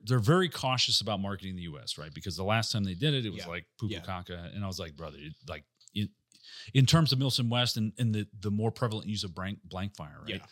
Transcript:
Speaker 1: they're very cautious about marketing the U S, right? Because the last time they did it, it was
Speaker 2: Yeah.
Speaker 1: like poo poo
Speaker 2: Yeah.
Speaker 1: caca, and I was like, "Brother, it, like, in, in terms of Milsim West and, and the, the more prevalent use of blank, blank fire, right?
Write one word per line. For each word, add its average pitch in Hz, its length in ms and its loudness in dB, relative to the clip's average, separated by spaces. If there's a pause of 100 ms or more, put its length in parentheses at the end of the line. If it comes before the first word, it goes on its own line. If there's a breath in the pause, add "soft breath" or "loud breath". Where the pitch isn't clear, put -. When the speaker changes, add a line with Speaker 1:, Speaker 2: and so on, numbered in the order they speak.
Speaker 1:
they're 120 160 2
very 165 300 6
cautious 127 520 2
about 104 180 0
marketing 95 360 -4
the 90 80 -8
U 78 140 -8
S, 62 220 -8
right? 76 120 -10
Because 80 240 -8
the 92 80 -4
last 110 280 2
time 107 120 2
they 92 120 -2
did 143 180 0
it, 123 140 0
it - 20 -2
was 92 140 -8
Speaker 2:
Yeah. 87 40 -10
Speaker 1:
like 85 200 -8 (120)
poo 110 80 -4
poo 98 60 -2
Speaker 2:
Yeah. 92 80 -6
Speaker 1:
caca, 87 540 -8
and 101 80 -4
I 98 40 -2
was 90 120 -6
like, 80 160 -10
"Brother, 76 240 -12
it, 76 140 -12 (140)
like, 76 180 -10 (280)
in, 104 160 -2 (640 loud breath)
in 135 140 8
terms 160 260 6
of 127 60 2
Milsim 127 300 2
West 120 280 2
and, 110 220 0
and 113 160 4
the, 104 120 0 (120)
the 104 100 -2
more 104 220 2
prevalent 107 360 -2
use 101 160 -2
of 87 120 -8
blank, 98 280 -6
blank 92 320 -6
fire, 76 320 -12
right? 101 140 -6 (100)